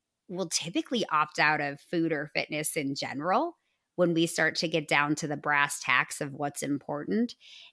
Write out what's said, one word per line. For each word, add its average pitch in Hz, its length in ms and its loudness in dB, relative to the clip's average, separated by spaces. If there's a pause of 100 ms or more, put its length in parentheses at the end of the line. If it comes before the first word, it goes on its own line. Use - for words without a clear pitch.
(280)
will 185 200 -6
typically 214 640 -2
opt 151 280 0
out 151 200 4
of 143 220 -4
food 165 300 0
or 151 240 -4
fitness 151 400 -4
in 139 200 -2
general 269 640 -2 (380)
when 175 180 4
we 165 140 4
start - 280 0
to 175 120 -2
get 160 200 -2
down 147 280 4
to 151 120 -4
the 147 100 -2
brass 143 420 2
tacks 135 420 2
of 139 120 -6
what's 143 300 -6
important, 147 720 -2 (380)